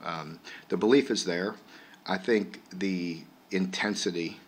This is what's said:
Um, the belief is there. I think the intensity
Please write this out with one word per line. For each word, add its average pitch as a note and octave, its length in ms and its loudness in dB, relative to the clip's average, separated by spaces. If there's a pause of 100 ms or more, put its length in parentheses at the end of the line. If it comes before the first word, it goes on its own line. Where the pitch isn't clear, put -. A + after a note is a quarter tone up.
Um, D#2+ 340 -8 (300)
the G2 80 0
belief C3 340 6
is G#2+ 140 0
there. F#2 320 -2 (500)
I F#2+ 120 0
think G#2+ 420 0 (120)
the F2+ 500 -2 (280)
intensity F#2 960 -2